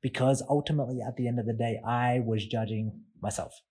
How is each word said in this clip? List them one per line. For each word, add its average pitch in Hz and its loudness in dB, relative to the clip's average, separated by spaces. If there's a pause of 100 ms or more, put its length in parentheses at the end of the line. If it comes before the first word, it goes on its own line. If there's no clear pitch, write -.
Because 131 2
ultimately, 139 0
at 117 -8
the 123 0
end 120 0
of 113 0
the 113 0
day, 113 0
I 120 2
was 110 0
judging 110 -2 (200)
myself. - -6